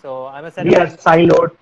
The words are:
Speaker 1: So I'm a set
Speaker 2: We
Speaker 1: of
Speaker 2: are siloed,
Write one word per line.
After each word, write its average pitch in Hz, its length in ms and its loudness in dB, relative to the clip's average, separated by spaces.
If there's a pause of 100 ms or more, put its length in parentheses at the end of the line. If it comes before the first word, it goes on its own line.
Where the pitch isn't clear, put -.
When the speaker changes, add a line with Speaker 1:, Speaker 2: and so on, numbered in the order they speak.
Speaker 1:
So 131 260 -12
I'm 143 180 -16
a 165 60 -18
set 180 140 -8
Speaker 2:
We 180 100 4
Speaker 1:
of 180 60 2
Speaker 2:
are 165 160 -6
siloed, 165 540 2 (100)